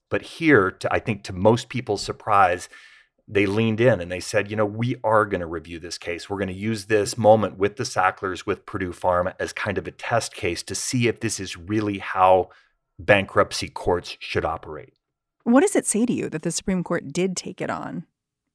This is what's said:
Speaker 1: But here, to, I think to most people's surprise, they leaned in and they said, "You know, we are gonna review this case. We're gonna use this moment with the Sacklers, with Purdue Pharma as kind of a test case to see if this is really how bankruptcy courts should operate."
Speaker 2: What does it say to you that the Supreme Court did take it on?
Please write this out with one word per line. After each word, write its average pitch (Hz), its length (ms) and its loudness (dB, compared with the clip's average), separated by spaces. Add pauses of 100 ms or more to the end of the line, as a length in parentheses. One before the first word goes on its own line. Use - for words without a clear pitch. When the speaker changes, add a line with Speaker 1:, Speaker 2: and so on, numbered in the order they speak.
(120)
Speaker 1:
But 101 100 -2
here, 131 480 4
to, - 240 -4
I 92 60 2
think 101 240 -4
to 98 100 -10
most 107 360 2
people's 120 340 -6
surprise, 95 680 2 (580)
they 101 200 2
leaned 110 340 0
in 117 180 4
and 87 120 -10
they 90 80 -6
said, 101 320 -2
"You 104 60 -6
know, 107 100 2
we 120 360 -4
are 110 220 4
gonna 90 220 -4
review 82 320 -10
this 82 180 -12
case. 87 320 -10
We're 101 80 -4
gonna 95 140 -4
use 101 340 -6
this 104 320 0
moment 107 400 6
with 101 200 0
the 117 60 -6
Sacklers, 95 600 -2
with - 220 -4
Purdue 95 240 -6
Pharma 90 480 0
as 87 140 -6
kind 95 260 -4
of 85 80 -6
a 90 40 -10
test - 440 -4
case 87 260 -4
to - 140 -10
see 120 320 -2
if 107 120 -2
this 110 200 -4
is 90 180 -10
really 104 400 -2
how 92 520 4 (500)
bankruptcy 95 680 2
courts - 500 -4
should - 260 -4
operate." 78 480 -10 (520)
Speaker 2:
What 247 160 6
does 403 140 2
it 254 120 0
say 220 180 0
to 233 80 0
you - 160 -4
that 156 140 -8
the 170 80 -4
Supreme 185 320 -4
Court 165 280 -6
did 180 240 -2
take - 240 -10
it - 120 -6
on? - 340 -10 (500)